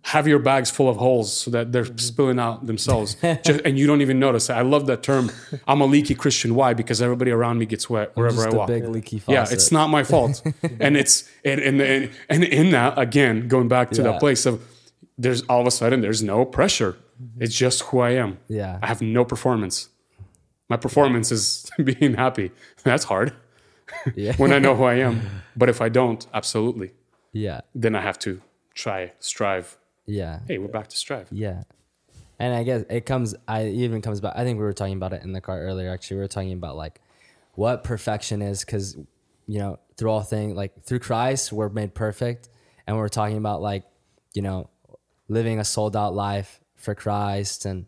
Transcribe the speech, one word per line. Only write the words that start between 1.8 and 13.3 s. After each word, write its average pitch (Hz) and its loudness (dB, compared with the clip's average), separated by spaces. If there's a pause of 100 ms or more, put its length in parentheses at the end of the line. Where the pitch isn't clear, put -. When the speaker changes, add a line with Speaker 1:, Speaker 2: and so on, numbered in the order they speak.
Speaker 2:
Mm-hmm. 117 -8
Speaker 1:
spilling 123 0
out 117 -2
themselves. 110 0
Speaker 2:
<laughs> - -6 (200)
Speaker 1:
Just, 147 4
and 135 2
you 139 4
don't 147 4
even 131 2
notice 127 2
it. - -2
I 120 0
love 139 2
that 127 0
term. 131 2 (340)
I'm 143 4
a 139 4
leaky 143 4
Christian. 117 0
Why? 127 4
Because 113 -2
everybody 123 2
around 117 2
me 113 0
gets 107 -6
wet 107 -2
Speaker 2:
I'm 117 -2
Speaker 1:
wherever 117 2
Speaker 2:
just 113 2
Speaker 1:
I - 0
Speaker 2:
a 113 2
Speaker 1:
walk. 104 0
Speaker 2:
big 117 -2
leaky 113 -6 (100)
Speaker 1:
Yeah, 135 6
Speaker 2:
faucet. 123 -2
Speaker 1:
it's - 4
not 156 4
my 151 4
fault. 139 2 (200)
Speaker 2:
<laughs> 131 -6
Speaker 1:
And 143 4
it's, - 2 (140)
and, 139 0
and, 139 2
and, 135 2 (180)
and 160 4
in 156 6
that, 131 4
again, 120 2